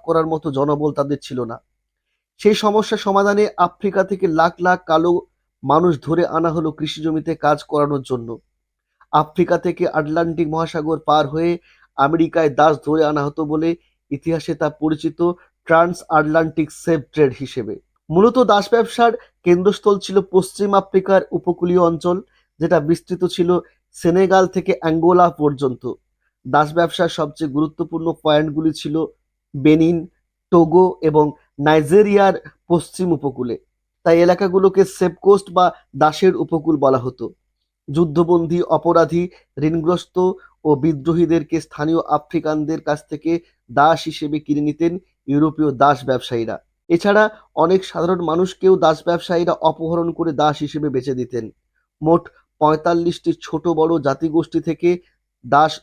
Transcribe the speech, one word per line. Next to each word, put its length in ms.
করার 240
মতো 240
জনবল 400
তাদের 300
ছিল 220
না। 140
সেই 140
সমস্যা 420
সমাধানে 460
আফ্রিকা 460
থেকে 240
লাখ 340
লাখ 240
কালো 260
মানুষ 380
ধরে 260
আনা 220
হলো 220
কৃষি 300
জমিতে 340
কাজ 280
করানোর 400
জন্য। 260
আফ্রিকা 440
থেকে 300
আটলান্টিক 640
মহাসাগর 500
পার 280
হয়ে 240
আমেরিকায় 640
দাস 140
ধরে 200
আনা 180
হতো 220
বলে 240
ইতিহাসে 440
তা 140
পরিচিত 500
ট্রান্স 280
আটলান্টিক 600
স্লেভ 280
ট্রেড 280
হিসেবে। 340
মূলত 340
দাস 260
ব্যবসার 420
কেন্দ্রস্থল 560
ছিল 180
পশ্চিম 420
আফ্রিকার 480
উপকূলীয় 580
অঞ্চল, 280
যেটা 200
বিস্তৃত 460
ছিল 240
সেনেগাল 500
থেকে 240
অ্যাঙ্গোলা 460
পর্যন্ত। 440
দাস 280
ব্যবসার 360
সবচেয়ে 460
গুরুত্বপূর্ণ 520
পয়েন্টগুলি 520
ছিল 220
বেনিন, 440
টোগো 340
এবং 240
নাইজেরিয়ার 760
পশ্চিম 440
উপকূলে। 440
তাই 140
এলাকাগুলোকে 680
স্লেভ 360
কোস্ট 300
বা 140
দাসের 400
উপকূল 420
বলা 220
হতো। 260
যুদ্ধবন্দী, 720
অপরাধী, 540
ঋণগ্রস্ত 600
ও 120
বিদ্রোহীদেরকে 840
স্থানীয় 480
আফ্রিকানদের 720
কাছ 180
থেকে 220
দাস 360
হিসেবে 340
কিনে 280
নিতেন 240
ইউরোপীয় 440
দাস 340
ব্যবসায়ীরা। 500
এছাড়া 340
অনেক 300
সাধারণ 380
মানুষকেও 520
দাস 300
ব্যবসায়ীরা 560
অপহরণ 500
করে 200
দাস 280
হিসেবে 300
বেচে 240
দিতেন। 320
মোট 220
পঁয়তাল্লিশটি 680
ছোট 260
বড় 320
জাতিগোষ্ঠী 600
থেকে 280
দাস 260